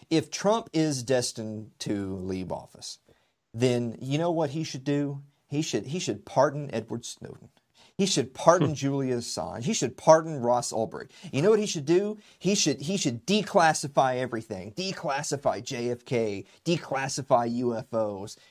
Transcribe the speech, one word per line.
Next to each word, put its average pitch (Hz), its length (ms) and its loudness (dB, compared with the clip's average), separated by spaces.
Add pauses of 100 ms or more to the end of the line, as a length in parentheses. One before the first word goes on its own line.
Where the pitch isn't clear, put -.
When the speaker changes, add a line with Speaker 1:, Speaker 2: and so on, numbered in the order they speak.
(100)
Speaker 1:
if 160 200 2
Trump 220 420 0
is 156 320 0
destined 110 640 -2 (100)
to 98 360 -4
leave 92 340 -4
office, - 480 -12 (540)
then 120 480 0
you 135 180 -2
know 170 140 0
what 160 180 0
he 160 140 -6
should 135 200 -10
do? 143 380 -2 (260)
He 147 140 -2
should, 113 240 -2
he 160 140 -4
should 110 240 -4
pardon 143 480 0
Edward 113 320 -6
Snowden. - 460 -16 (460)
He 196 100 2
should 151 280 0
pardon 165 360 6
Speaker 2:
Hmm. 151 40 -4
Speaker 1:
Julian 135 460 -2
Assange. 90 420 -8
He 165 100 -2
should 131 240 -2
pardon 160 440 4
Ross 120 320 0
Ulbricht. - 400 -6 (200)
You 131 100 0
know 202 80 6
what 220 100 6
he 214 60 0
should 160 180 -4
do? 202 340 2 (220)
He 196 160 2
should, 147 240 2
he 165 160 -2
should 120 280 -2
declassify 156 920 2
everything. 110 560 -6
Declassify 143 880 -4
J 120 280 -4
F 120 140 -6
K. 107 400 -2 (200)
Declassify 135 920 0
U 120 220 0
F 110 180 -8
Os. 104 420 -2 (140)